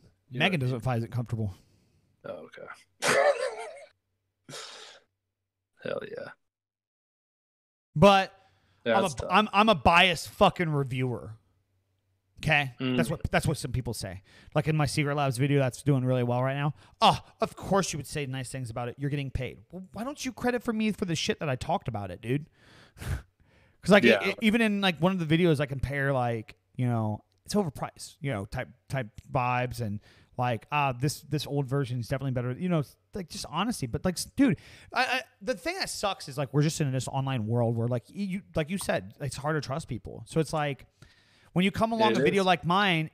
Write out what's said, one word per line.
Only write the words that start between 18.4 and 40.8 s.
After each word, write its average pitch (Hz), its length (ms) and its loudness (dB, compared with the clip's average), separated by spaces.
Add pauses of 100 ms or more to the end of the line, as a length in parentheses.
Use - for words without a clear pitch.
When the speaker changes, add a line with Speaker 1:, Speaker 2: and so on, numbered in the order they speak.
Speaker 2:
things 131 200 -8
about 120 180 -6
it. - 100 -10
You're 139 120 -2
getting 139 200 -4
paid. 92 280 -6 (140)
Well, 185 200 -14
why 214 120 -8
don't 285 200 -8
you 254 80 -6
credit 247 300 0
for 240 100 -2
me 214 200 0
for 202 140 -2
the 165 100 -2
shit - 240 -2
that 165 80 -4
I 127 80 0
talked - 320 -4
about 101 220 -6
it, 87 100 -12
dude? 139 260 -2 (520)
<laughs> - 20 -14 (840)
'Cause, 180 100 4
like, 208 120 8
Speaker 1:
Yeah. 202 240 6
Speaker 2:
e-, 190 140 -2
even 226 180 4
in, 208 220 0
like, 185 180 0
one 180 180 2
of 165 80 -2
the 156 120 4
videos, 170 200 4
I 147 60 -2
compare, 139 480 -4
like, 120 420 -4 (220)
you 127 100 0
know, 110 380 -2 (220)
it's - 80 -6
overpriced, - 680 -4
you 139 100 -6
know, 101 140 -4
type, 127 240 -8 (220)
type 131 160 -4 (260)
vibes 123 480 0
and, 104 200 -6 (360)
like, 123 340 -2
ah, 143 220 0
this, 127 300 -2
this 147 240 -4
old 143 200 -2
version 127 320 -2
is 117 80 -4
definitely 135 260 -2
better. 123 200 -2
You 175 160 -4
know, 165 140 2 (320)
like, 190 160 -10
just - 180 -10
honesty. 175 380 -2
But, 120 180 -4
like, 185 140 0
s-, - 80 -6 (100)
dude, 277 220 6 (340)
I, 240 120 0
I, 254 160 -2 (200)
the 226 140 -2
thing 339 240 -6
that 320 100 -4
sucks - 400 -4
is, 135 80 -12
like, 143 160 -4
we're 147 80 4
just 156 220 2
in 135 100 -2
this 127 160 -4
online 135 380 -2
world 120 280 2
where, 113 140 -2
like, 123 220 -2
y-, - 100 -20
you, 196 220 -6 (120)
like 156 140 -2
you 190 80 -4
said, 123 420 -4
it's 135 180 -6
hard 156 260 -2
to - 40 -8
trust - 220 -8
people. 107 380 -10
So - 140 -2
it's 151 120 -2
like, 147 320 -4 (680)